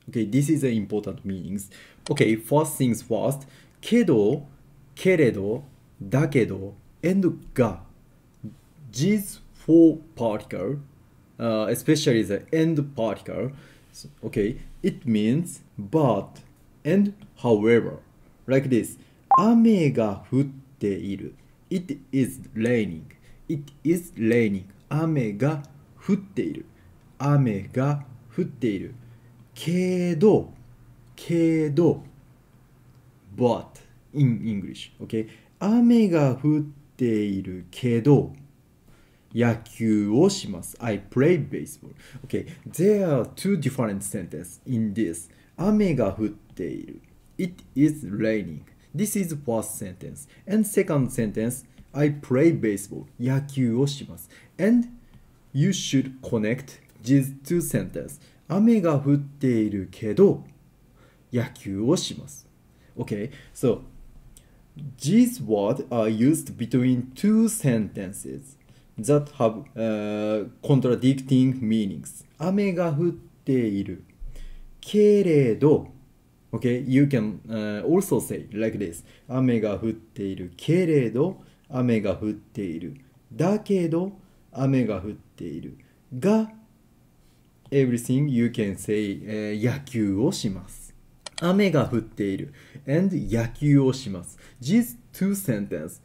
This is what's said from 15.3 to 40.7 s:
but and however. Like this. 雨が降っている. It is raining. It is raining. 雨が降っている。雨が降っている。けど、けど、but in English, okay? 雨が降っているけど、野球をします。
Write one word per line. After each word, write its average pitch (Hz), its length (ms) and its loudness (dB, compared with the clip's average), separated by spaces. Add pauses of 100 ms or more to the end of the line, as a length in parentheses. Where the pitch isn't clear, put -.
but 110 680 -2 (420)
and 202 260 2 (300)
however. 110 540 4 (500)
Like 139 220 2
this. 113 320 0 (340)
雨 220 580 6
が 104 380 -2
降 127 100 2
っ 143 40 2 (340)
て 104 100 -2
い 95 280 -4
る. - 180 -12 (360)
It 180 260 -6 (160)
is 131 260 0 (160)
raining. 110 500 -2 (440)
It 147 240 -8 (100)
is 175 320 0
raining. 110 500 2 (260)
雨 147 420 0
が 143 300 -2 (440)
降 190 60 0
っ 208 60 4
て - 240 -6
い 80 100 -4
る。 - 140 -12 (500)
雨 131 560 0
が 143 320 -2 (320)
降 165 60 -2
っ - 20 -4
て - 220 -6
い 101 120 -2
る。 92 160 -12 (600)
け 180 600 -2
ど、 180 360 4 (640)
け 165 540 0
ど、 151 320 2 (1300)
but 113 300 0 (480)
in 127 320 2
English, 95 480 -8 (100)
okay? 110 280 -6 (280)
雨 233 520 4
が 143 260 4
降 151 220 2
っ - 20 0 (380)
て 127 80 0
い 104 360 0
る 90 280 -12
け 117 320 0
ど、 131 320 4 (1000)
野 117 300 2
球 104 460 0
を 143 180 4
し 196 220 -4
ま 90 120 -10
す。 - 160 -16